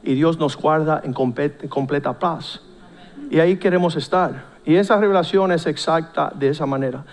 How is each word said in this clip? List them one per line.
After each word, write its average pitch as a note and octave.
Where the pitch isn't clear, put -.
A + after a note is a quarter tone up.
y C3+
Dios D#3+
nos D3+
guarda D#3
en C3
compe-, C3+
en D3
completa C#3
paz. -
Y D#3
ahí F3+
queremos F3+
estar. D3+
Y D#3
esa G3+
revelación F#3+
es E3+
exacta D#3+
de C#3
esa D3+
manera. C3+